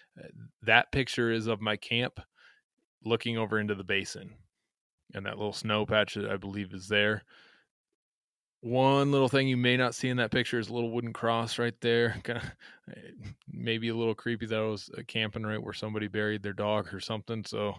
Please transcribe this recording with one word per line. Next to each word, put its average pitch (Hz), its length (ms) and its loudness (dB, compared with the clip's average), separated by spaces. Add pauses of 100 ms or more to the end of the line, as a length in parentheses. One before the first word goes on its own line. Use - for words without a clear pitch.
(180)
Uh, - 100 -16 (340)
that 113 320 6
picture 123 380 2
is 113 160 0
of 113 120 0
my 107 160 -2
camp 120 460 -2 (840)
looking 113 340 0
over 110 220 0
into 104 160 0
the 95 80 -8
basin. 98 520 -4 (760)
And 98 120 -8
that 104 120 -6
little 104 160 -4
snow 107 320 0
patch 107 280 2
that 104 160 -4
I 101 80 -2
believe 98 360 -8
is 92 140 -12
there. 104 360 4 (1400)
One 135 500 4
little 135 180 6
thing 135 180 4
you 131 100 2
may 123 180 4
not 127 200 2
see - 140 -2
in 123 80 0
that 113 140 2
picture 123 280 0
is 107 100 -4
a 117 40 -8
little 117 180 -2
wooden 117 220 -2
cross 117 460 0
right 117 220 0
there. 117 380 4
<laughs> - 40 -12
Kinda, - 320 -6 (920)
maybe 117 420 -4
a 113 60 -2
little 113 200 0
creepy 117 300 -4
that 110 140 -2
I 107 40 0
was, 107 340 -4
uh, - 100 -10
camping 110 380 -4
right 107 160 -2
where 107 120 -8
somebody 107 340 -4
buried 107 360 -2
their 101 100 -4
dog 104 400 0
or 95 80 -10
something. 110 420 -6
So, 104 360 -4